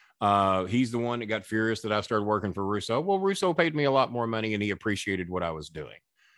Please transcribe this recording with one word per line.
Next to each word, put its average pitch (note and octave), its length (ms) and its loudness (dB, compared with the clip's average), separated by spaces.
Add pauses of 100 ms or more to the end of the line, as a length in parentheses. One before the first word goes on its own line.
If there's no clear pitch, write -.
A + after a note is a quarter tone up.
(200)
Uh, G2 460 4
he's A#2 240 2
the A#2+ 80 -2
one A#2+ 220 -2
that A2 60 -6
got G#2+ 200 -4
furious A2 360 0
that G#2+ 100 -2
I G#2 100 2
started G#2+ 240 0
working G#2 260 0
for G2 140 -4
Russo. G#2 340 -2
Well, F#3+ 180 0
Russo F#3+ 360 0
paid E3 200 2
me D3 100 0
a C#3 60 4
lot C3 220 2
more A#2+ 140 -2
money A2 280 -2
and G#2 80 0
he G#2 80 0
appreciated F#2+ 600 -2
what F2+ 120 -2
I E2+ 100 -2
was D#2 180 -10
doing. C#2 260 -12 (420)